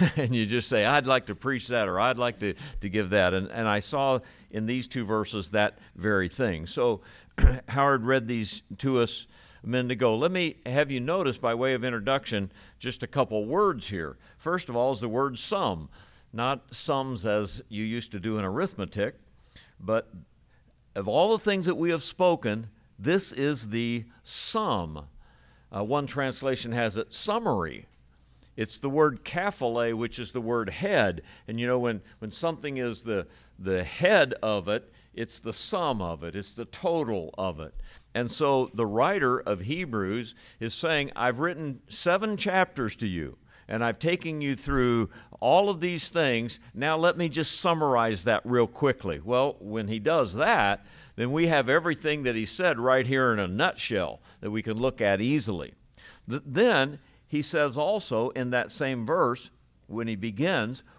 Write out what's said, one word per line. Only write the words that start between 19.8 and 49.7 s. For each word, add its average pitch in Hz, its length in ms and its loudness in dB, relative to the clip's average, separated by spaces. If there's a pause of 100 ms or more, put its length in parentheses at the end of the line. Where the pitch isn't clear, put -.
of 98 120 -4
all 165 260 4
the 214 100 0
things 190 240 0
that 180 80 2
we 170 160 0
have 165 100 0
spoken, 117 680 0 (280)
this 175 340 2
is 135 380 0
the 117 360 -2 (180)
sum. 87 840 0 (640)
Uh, 101 120 -4
one 139 240 -2
translation 131 640 -2
has 113 260 0
it - 160 -6
summary. 123 720 -2 (720)
It's - 220 -4
the 139 100 -4
word 147 340 2
kephale, 120 720 -2
which 117 240 -4
is 120 140 -8
the 123 100 -6
word 113 300 0
head. 127 500 0 (260)
And 113 120 -6
you 120 80 -2
know, 127 100 2
when, 117 240 -2 (160)
when 107 140 -10
something 151 460 -4
is 120 260 -4
the, 101 240 -2 (320)
the 92 240 0
head 165 580 4
of 104 260 0
it, 107 240 -2 (220)
it's - 260 -8
the 113 140 -8
sum 151 480 -2
of 82 220 -6
it. 80 120 -8
It's 98 180 -10
the 117 120 -10
total 120 720 -2
of 90 220 -4
it. 78 160 -12 (380)
And 117 180 -2
so 139 420 2
the 113 120 0
writer 131 540 2
of 98 220 -2
Hebrews 113 720 -4 (240)
is 113 140 -6
saying, 151 420 0
"I've 120 240 0
written 156 480 -4
seven 196 500 0
chapters 185 600 0
to 113 100 -4
you, 80 300 -4 (320)
and 110 140 -2
I've 117 160 -2
taken 165 420 -2
you 139 140 -2
through 120 540 2 (300)
all 175 300 4
of 185 100 -2
these 175 300 -2
things. 120 500 0 (140)
Now 151 240 0
let 165 200 4
me 170 120 0
just 151 300 0
summarize 123 640 2
that 113 200 4
real 120 220 4
quickly." 95 560 -2
Well, 123 360 0
when 104 280 -6